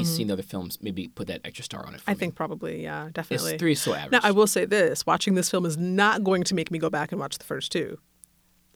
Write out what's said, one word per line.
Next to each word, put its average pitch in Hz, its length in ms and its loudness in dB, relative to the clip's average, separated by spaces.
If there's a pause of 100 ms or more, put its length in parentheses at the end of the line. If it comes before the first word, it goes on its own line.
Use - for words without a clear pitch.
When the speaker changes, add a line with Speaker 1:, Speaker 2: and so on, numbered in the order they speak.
Speaker 1:
Mm-hmm. - 20 4
Speaker 2:
seeing 113 240 2
the 101 60 0
other 95 100 -4
films 90 360 -8
maybe 92 280 -6
put 95 200 -10
that 85 180 -6
extra 80 200 -12
star - 220 -10
on - 80 -14
it - 60 -16
for - 100 -2
Speaker 1:
I - 20 4
Speaker 2:
me. 196 60 -4
Speaker 1:
think 180 160 -4
probably, 160 480 -6
yeah, 151 220 -8
Speaker 2:
It's 160 80 -12
Speaker 1:
definitely. 165 440 -4
Speaker 2:
three 165 140 4
is 143 100 2
so 117 140 0
average. 71 160 -6
Speaker 1:
Now, 247 100 6
I 208 80 6
will 208 160 6
say 185 200 2
this. 185 420 2
Watching 170 260 2
this 180 160 2
film 180 160 2
is 156 120 0
not 202 460 2
going 190 200 4
to 185 100 -2
make 165 160 0
me 165 80 -4
go 160 140 0
back 147 200 -2
and - 80 -4
watch 135 200 -6
the - 60 -20
first 135 260 -6
two. 135 260 -4 (800)